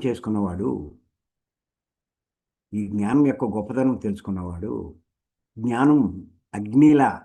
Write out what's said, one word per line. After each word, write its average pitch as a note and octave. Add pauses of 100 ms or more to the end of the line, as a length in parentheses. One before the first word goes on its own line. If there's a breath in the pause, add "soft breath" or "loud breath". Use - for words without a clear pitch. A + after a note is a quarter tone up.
చేసుకున్నవాడు, G#2+ (2000)
ఈ - (120)
జ్ఞానం G#2+
యొక్క - (100)
గొప్పతనం A#2+ (100)
తెలుసుకున్నవాడు, F#2+ (880)
జ్ఞానం B2+ (580)
అగ్నిలా B2+ (140)